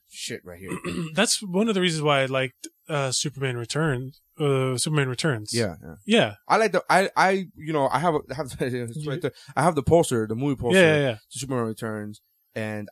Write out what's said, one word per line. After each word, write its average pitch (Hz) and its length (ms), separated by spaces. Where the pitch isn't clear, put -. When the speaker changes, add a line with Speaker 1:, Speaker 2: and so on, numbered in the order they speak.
Speaker 1:
shit - 360
right 87 120
here." 95 120
Speaker 2:
<clears throat> 165 200
That's - 280
one 196 260
of 220 60
the 185 80
reasons 160 200
why 143 200
I 135 40
liked, 131 400
uh, 139 240
Superman 135 460
Returns. 135 640
Uh, 131 380
Superman 143 320
Returns. 120 420
Speaker 1:
Yeah, 110 300
yeah. 78 120
Speaker 2:
Yeah. 175 280
Speaker 1:
I 170 80
like 214 160
the, 175 160
I, 185 260
I, 190 300
you 156 200
know, 139 180
I 123 60
have, 165 160
a, 151 60
I 131 40
have, 147 120
<laughs> - 40
it's 123 360
Speaker 2:
You 151 140
Speaker 1:
right 131 100
there. 139 120
I 131 80
have 170 120
the 139 80
poster, 131 440
the 110 80
movie 135 240
poster 175 220
Speaker 2:
Yeah, 156 160
yeah, 147 40
yeah. 113 60
Speaker 1:
to - 220
Superman 127 280
Returns. 107 560
And 107 340